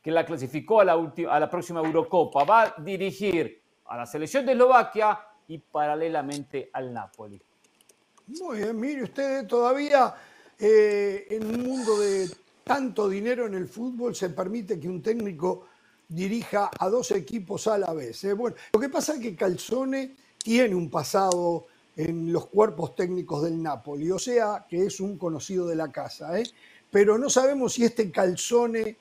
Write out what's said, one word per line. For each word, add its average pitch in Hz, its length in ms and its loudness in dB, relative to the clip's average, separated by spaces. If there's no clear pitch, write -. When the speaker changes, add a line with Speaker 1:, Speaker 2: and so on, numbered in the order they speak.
Speaker 1:
que 156 100 -8
la 165 140 2
clasificó 156 540 0
a 196 60 8
la 170 100 4
ulti-, 165 340 -4
a 147 100 2
la 151 100 0
próxima 170 320 -6
Eurocopa. 160 640 2
Va 220 180 6
a - 140 -2
dirigir 180 840 -4
a 120 120 -10
la 120 80 -6
selección 160 400 -4
de 262 80 2
Eslovaquia 226 680 6
y 160 80 -12
paralelamente 147 1120 -4
al 127 220 -8
Napoli. 104 480 -14
Speaker 2:
Muy 294 320 -10
bien, 214 200 -4
mire 269 240 -4
usted, 269 440 -4
todavía, 254 680 4
eh, 208 720 4
en 220 160 -4
un 233 180 -4
mundo 247 360 0
de 196 300 0
tanto 247 460 0
dinero 226 380 -2
en 196 80 -6
el 180 120 -4
fútbol 240 480 -6
se 185 140 -4
permite 190 500 -4
que 151 80 -8
un 180 140 -6
técnico 185 680 -2
dirija 196 600 -2
a 185 100 0
dos 240 220 0
equipos 202 560 -4
a 220 100 2
la 180 160 -2
vez, 127 300 -10
¿eh? 196 100 -2
Bueno, 220 220 -4
lo 214 60 4
que 269 100 -2
pasa 302 260 -2
es 262 40 -8
que 220 160 -8
Calzone 262 760 -2
tiene 233 380 2
un 170 140 -2
pasado 175 800 0
en 165 340 -2
los 170 160 0
cuerpos 175 480 2
técnicos 180 480 -2
del 165 180 -2
Napoli, 147 500 -6
o 190 80 -2
sea 220 500 0
que 180 160 0
es - 160 -6
un 196 160 -6
conocido 175 500 -4
de 165 80 -2
la 160 160 -4
casa, 156 480 -6
¿eh? 240 40 -2
Pero 208 280 6
no 269 120 0
sabemos 262 440 2
si 240 100 2
este 226 280 2
Calzone 226 880 0